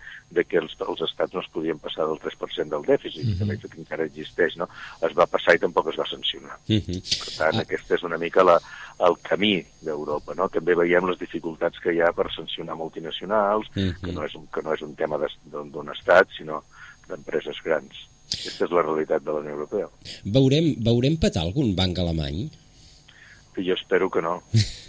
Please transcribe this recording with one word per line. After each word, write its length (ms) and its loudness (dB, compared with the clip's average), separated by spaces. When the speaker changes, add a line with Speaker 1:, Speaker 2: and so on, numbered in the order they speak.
Speaker 1:
de 140 2
que 160 0
els, 160 -6
els 140 -6
estats 340 -4
no 60 -4
es 100 -8
podien 320 -4
passar 240 -4
del 160 -4
tres 160 -8
per 160 -6
cent 160 -4
del 160 -4
dèficit, 380 0
Speaker 2:
Mhm. 140 -2
Speaker 1:
que 120 -2
veig 160 -4
que 140 -16
encara 240 -6
existeix, 540 -2
no? 100 -4
Es 140 0
va 100 8
passar 300 4
i 20 -2
tampoc 320 0
es 80 -4
va 80 -2
sancionar. 480 -8
Speaker 3:
Mhm. 340 0
Speaker 1:
Per 360 -6
tant, 180 2
Speaker 3:
Ah. 60 2
Speaker 1:
aquesta 340 -2
és 80 -6
una 140 -4
mica 260 4
la, 160 8
el 220 6
camí 420 2
d'Europa, 540 -4
no? 120 0
També 280 0
veiem 320 4
les 100 -2
dificultats 600 -6
que 140 0
hi 60 2
ha 120 4
per 200 -2
sancionar 440 -10
multinacionals, 960 -2
Speaker 3:
Mhm. 300 -2
Speaker 1:
que 80 -6
no 120 -6
és 120 -8
un, 100 -18
que 160 -6
no 120 -4
és 80 -4
un 120 -10
tema 240 -2
d'es-, 180 -4
d'un, 220 -10
d'un 160 -10
estat, 480 6
sinó 260 -8
d'empreses 560 -6
grans. 260 -2
Aquesta 380 -4
és 80 0
la 100 6
realitat 400 0
de 100 -4
la 60 -2
Unió 140 -6
Europea. 340 -4
Speaker 3:
Veurem, 580 4
veurem 340 4
petar 260 2
algun 340 2
banc 220 2
alemany? 520 0
Speaker 1:
Jo 160 0
espero 380 2
que 100 0
no, 220 -2